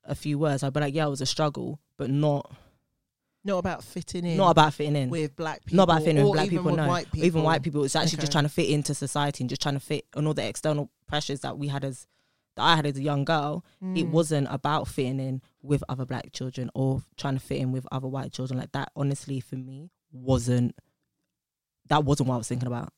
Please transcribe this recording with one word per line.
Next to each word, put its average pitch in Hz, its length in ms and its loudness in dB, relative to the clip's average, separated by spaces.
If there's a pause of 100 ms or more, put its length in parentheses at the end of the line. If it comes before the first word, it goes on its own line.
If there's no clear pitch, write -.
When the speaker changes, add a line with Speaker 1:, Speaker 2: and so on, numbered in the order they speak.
Speaker 1:
a - 120 -6
few 147 220 -4
words, 143 240 0
I'd 135 120 -2
be 147 80 0
like, 143 120 -2
"Yeah, 156 140 0
it - 20 -2
was 135 120 -6
a 131 40 -4
struggle, 143 540 -2 (180)
but 135 140 -6
not," 143 400 2 (920)
Speaker 2:
Not 196 120 0
about 180 260 -2
fitting 175 420 -6
in 175 120 2
Speaker 1:
not 185 140 8
about 156 240 8
fitting 147 200 0
in. 131 140 0
Speaker 2:
with 151 260 -4
black 156 260 -6 (120)
Speaker 1:
Not 190 100 8
about 165 180 6
Speaker 2:
people, 156 40 -4
Speaker 1:
fitting 160 120 6
in 139 60 6
with 139 60 6
Speaker 2:
or - 60 4
Speaker 1:
black 156 100 2
Speaker 2:
even 165 140 0
Speaker 1:
people, 156 120 2
Speaker 2:
with - 60 2
Speaker 1:
no. 151 100 2
Speaker 2:
white 175 280 0
Speaker 1:
Even 160 280 4
white 156 200 4
Speaker 2:
people. 147 160 -2
Speaker 1:
people, 139 60 2
it's 135 100 -2
actually 160 220 0
just - 80 -2
Speaker 2:
Okay. 143 60 -2
Speaker 1:
trying 147 140 4
to 147 40 0
fit 160 200 0
into 147 240 0
society 143 500 -2
and 123 60 -2
just 139 120 -4
trying 143 140 0
to 135 60 -4
fit - 240 -6 (100)
on 151 120 0
all 151 60 0
the 123 140 -2
external 147 420 -2 (180)
pressures 143 340 -4
that 131 160 -6
we 143 120 -6
had 135 140 -4
as, 135 220 -8 (500)
that 110 80 -2
I 165 120 6
had 151 100 2
as 143 120 0
a 135 40 -6
young 143 240 0
girl. 151 400 -2 (160)
It 185 240 -2
Speaker 2:
Mm. 165 60 -4
Speaker 1:
wasn't 156 400 2
about 147 360 -2
fitting 135 320 -2
in 131 220 -4 (220)
with 139 260 0
other 127 160 -4
black - 260 -8
children 127 440 -8
or 135 280 0 (140)
trying 139 160 -4
to 131 80 -2
fit 135 180 -6
in 127 140 0
with 131 180 -6
other 131 160 -6
white 131 240 -6
children. 131 280 -6
Like, - 140 -10
that, 139 220 -6
honestly, 139 460 -2
for - 160 -12
me, 135 320 -14 (220)
wasn't, 123 640 2 (1120)
that 147 180 4
wasn't 135 240 2
what 127 60 0
I - 20 -2
was 113 100 -6
thinking 123 200 -4
about. 120 300 -6